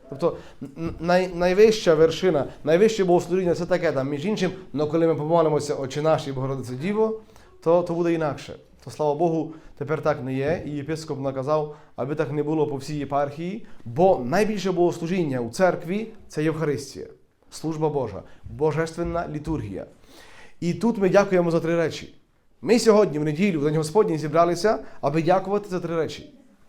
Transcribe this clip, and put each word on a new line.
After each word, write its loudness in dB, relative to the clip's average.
Тобто, -2
н-, -12
н-, -6
най-, 2
найвища 4
вершина, 4
найвище 4
богослужіння — 2
це -4
таке 0
там, -2
між -6
іншим, 0
но -2
коли 2
ми 2
помолимося, 2
«Отче -6
наш 2
і -6
Богородице -6
Діво», -2
то, 6
то -4
буде 0
інакше. -4
То, -14
слава 0
Богу, 0
тепер -4
так -2
не -4
є, -2
і -8
єпископ -6
наказав, -2
аби -6
так -2
не -2
було 0
по -6
всій -8
єпархії, -4
бо 4
найбільше 0
богослужіння 0
у -4
церкві — 0
це -4
Євхаристія, -4
служба -4
Божа, -4
божественна -2
літургія. -6
І -2
тут 0
ми 2
дякуємо 4
за 2
три 0
речі. -4
Ми 4
сьогодні, 4
в 0
неділю, 0
в 0
День 2
Господній, 2
зібралися, 2
аби 0
дякувати 0
за -4
три -6
речі. -4